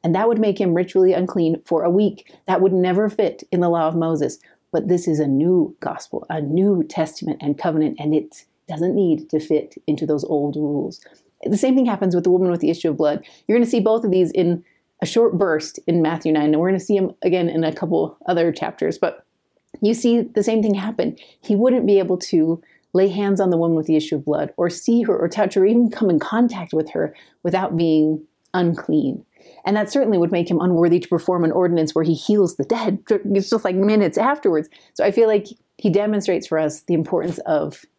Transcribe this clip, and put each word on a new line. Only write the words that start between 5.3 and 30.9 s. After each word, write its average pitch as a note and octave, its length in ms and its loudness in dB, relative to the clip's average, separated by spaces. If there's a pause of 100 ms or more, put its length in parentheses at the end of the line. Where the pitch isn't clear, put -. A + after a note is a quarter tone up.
gospel, - 500 -10
a D#3+ 120 -6
new F3 420 2
testament D#3 580 -6
and C#3+ 160 -4
covenant, D#3 400 -2
and D3+ 160 -2
it D3+ 320 -4 (220)
doesn't E3+ 260 -4
need E3 360 0
to D#3 100 -2
fit D#3 360 -4 (120)
into D3 180 -2
those D3+ 200 -2
old D3 320 -2
rules. D3 420 -4 (440)
The - 140 0
same C4 180 2
thing C4 100 2
happens G3 280 0
with F3 120 0
the F#3 40 2
woman F3+ 220 4
with E3+ 80 -2
the D3+ 100 0
issue E3 200 -2
of D3 80 -4
blood. D3 260 0 (240)
You're A3 100 2
gonna A#3 120 2
see A#3+ 100 0
both A3 240 2
of G#3 80 0
these F3+ 200 2
in E3+ 340 0 (360)
a F#3 40 -4
short A3+ 320 2
burst D#3+ 500 -2
in E3+ 140 2
Matthew D#3+ 320 0
nine, D3+ 180 2
and D#3 80 2
we're E3+ 80 0
gonna F#3+ 140 0
see G3+ 160 0
'em F#3+ 240 -2
again F3+ 260 0
in E3 160 -2
a D#3 80 0
couple E3 540 -2
other E3+ 260 2
chapters. - 460 -4
But - 260 -4 (560)
you G#3+ 140 2
see A#3 260 2
the G#3+ 240 -2
same A3 180 0
thing G#3 120 0
happen. G3 420 -4 (240)
He - 160 -2
wouldn't B3 300 2
be G3 120 4
able F#3 200 0
to E3 440 0 (300)
lay F#3 160 2
hands G3 320 0
on F#3+ 120 2
the E3+ 60 2
woman E3 200 2
with D#3 100 -4
the D#3+ 80 2
issue D3+ 220 -2
of C#3 80 -8
blood D3 320 -4
or F3 120 0
see A#3 340 0
her F3+ 140 0
or E3+ 120 -2
touch F#3+ 240 -2
her, F#3+ 120 4
even A3+ 240 4
come G#3+ 200 -2
in D#3+ 100 2
contact A3 540 -2
with D#3 160 -2
her D#3+ 260 -6 (280)
without F3+ 340 -2
being D#3 460 2 (300)
unclean. E3 680 -2 (400)
And G3 120 0
that G#3 160 -2
certainly A3 260 2
would F3 140 2
make E3+ 180 0
him E3+ 100 0
unworthy F3 400 4